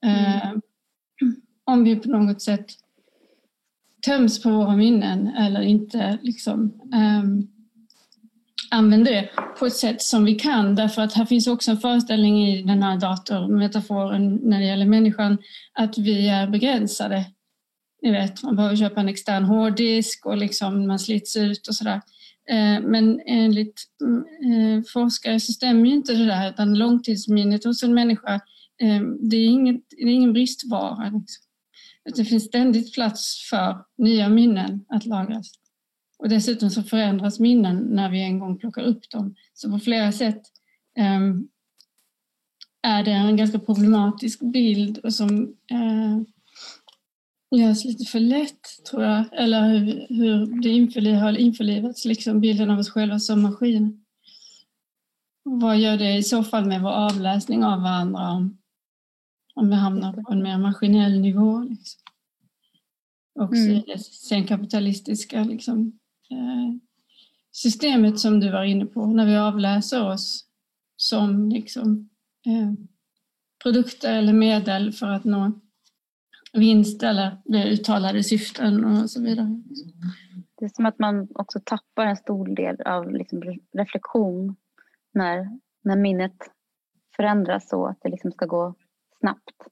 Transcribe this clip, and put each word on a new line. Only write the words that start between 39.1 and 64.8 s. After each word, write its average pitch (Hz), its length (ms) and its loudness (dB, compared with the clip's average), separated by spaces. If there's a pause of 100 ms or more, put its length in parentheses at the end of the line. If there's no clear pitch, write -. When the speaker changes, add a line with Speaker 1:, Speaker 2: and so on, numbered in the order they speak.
Speaker 2:
Så - 180 -8
på 208 80 -2
flera 220 320 0
sätt, 214 300 -2 (560)
ehm, 196 500 0 (1400)
är 208 160 2
det 208 80 0
en 208 260 2
ganska 214 220 2
problematisk 208 840 2
bild 220 560 0
och 226 160 -4
som, 208 420 -2 (160)
eh, 220 500 -2 (1400)
görs 220 260 4
lite 233 200 -8
för - 140 -4
lätt, 269 680 -2
tror 226 140 -4
jag. 214 280 0
Eller 220 380 2
hur, 220 400 0
hur 226 520 0
det 233 80 0
införli-, 226 440 2
har 214 240 2
införlivats, 226 680 0
liksom, 220 360 -2
bilden 214 280 2
av 208 100 2
oss 202 100 -4
själva 214 300 -2
som 214 220 0
maskin. 214 640 0 (1400)
Vad 240 340 0
gör 214 200 2
det 202 200 0
i 208 60 0
så 226 200 0
fall 214 220 -2
med 190 160 -2
vår 196 100 -2
avläsning 202 720 -2
av 196 180 0
varandra 180 500 -2
om, 185 260 -4 (960)
om 214 160 0
vi 202 60 2
hamnar 190 380 -2
på 214 180 -10
en 196 120 0
mer 190 140 -4
maskinell 202 640 2
nivå, 208 400 2
liksom? 240 420 -12 (1400)
Också 208 220 -2
Speaker 1:
Mm. 214 140 4
Speaker 2:
i 214 120 0
det 190 120 -10
sen 202 480 -6
kapitalistiska, 208 960 -4